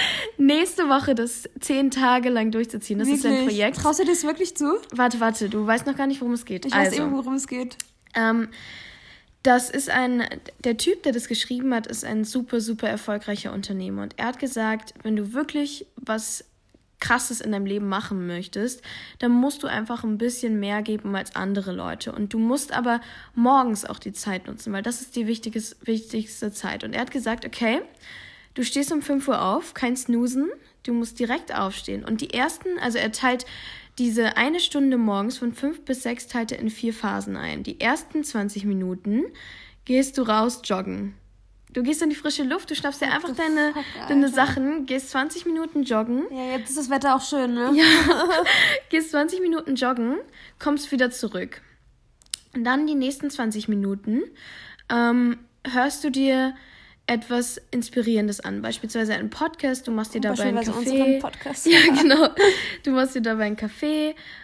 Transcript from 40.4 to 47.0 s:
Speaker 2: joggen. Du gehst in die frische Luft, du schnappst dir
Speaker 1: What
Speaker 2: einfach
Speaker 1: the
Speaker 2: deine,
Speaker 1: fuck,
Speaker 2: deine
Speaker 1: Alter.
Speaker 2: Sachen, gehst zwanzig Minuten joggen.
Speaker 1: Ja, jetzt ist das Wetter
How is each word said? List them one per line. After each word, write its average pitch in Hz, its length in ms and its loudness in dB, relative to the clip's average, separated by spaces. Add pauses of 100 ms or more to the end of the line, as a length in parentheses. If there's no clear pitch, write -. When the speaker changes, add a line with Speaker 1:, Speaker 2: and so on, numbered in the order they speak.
Speaker 2:
joggen. 190 500 -4 (600)
Du 247 100 -2
gehst 302 180 0
in 320 80 2
die 294 60 0
frische 294 280 -2
Luft, 302 280 -2
du 302 40 -4
schnappst 285 260 -4
dir 277 60 0
Speaker 1:
What - 80 0
Speaker 2:
einfach 320 140 -4
Speaker 1:
the 254 60 -6
Speaker 2:
deine, 311 380 2
Speaker 1:
fuck, 302 100 -4 (240)
Speaker 2:
deine 277 200 6
Speaker 1:
Alter. 262 80 0
Speaker 2:
Sachen, 269 500 2
gehst 269 260 -2
zwanzig 302 340 -2
Minuten 320 380 -2
joggen. 240 480 0
Speaker 1:
Ja, 262 260 -4
jetzt 220 120 -8
ist 269 80 -4
das 277 120 -4
Wetter 269 260 4